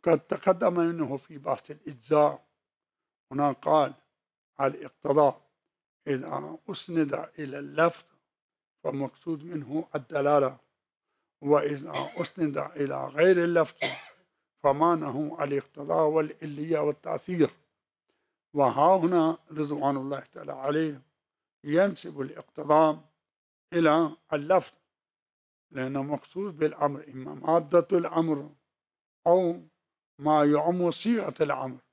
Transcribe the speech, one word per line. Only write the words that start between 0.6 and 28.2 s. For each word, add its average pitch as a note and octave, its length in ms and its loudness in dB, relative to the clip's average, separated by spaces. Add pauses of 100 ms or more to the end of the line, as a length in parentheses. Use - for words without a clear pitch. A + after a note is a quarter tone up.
أنه E3 380 -2
في D3 200 -18
بحث C#3 340 -8
الإجزاء D3 720 0 (840)
هنا C#3+ 200 0
قال: D3 420 0 (680)
"الاقتضاء C#3+ 800 0 (680)
إذا D3 500 -6 (120)
أسند E3 440 -4
إلى C#3+ 460 -10
اللفظ D3+ 460 -2 (760)
فمقصود C#3 600 -8
منه D#3 520 -8
الدلالة، C#3 640 0 (840)
وإذا C#3+ 760 0
أسند D#3 420 -4
إلى C#3 500 -6
غير E3+ 360 4
اللفظ E3+ 340 0 (840)
فمعنه D3+ 800 0
الاقتضاء D3 640 -2
والعلية D#3 720 -2
والتأثير". D#3 680 -2 (1040)
وها C#3+ 440 4
هنا E3 400 2 (140)
رضوان D3 460 -2
الله C3+ 220 -6
تعالى D3 320 -14
عليه C#3+ 500 -4 (640)
ينسب D3+ 580 -2
الاقتضاء D3+ 840 2 (720)
إلى D#3+ 440 2 (160)
اللفظ، D#3 400 0 (960)
لأن C3+ 220 -6 (140)
مقصود E3 500 -8
بالأمر D3 500 -2
إما C3 260 -14
مادة E3+ 640 2
الأمر D#3+ 580 -2 (720)